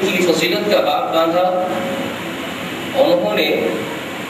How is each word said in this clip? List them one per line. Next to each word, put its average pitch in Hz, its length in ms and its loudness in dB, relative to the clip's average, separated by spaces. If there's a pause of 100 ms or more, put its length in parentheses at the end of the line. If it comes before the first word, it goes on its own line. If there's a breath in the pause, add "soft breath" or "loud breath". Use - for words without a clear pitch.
की 190 180 0
फजीलत 185 460 2
का 185 160 4
बाब 180 160 0 (100)
बांधा, 165 320 2 (1600)
उन्होंने - 440 2 (840)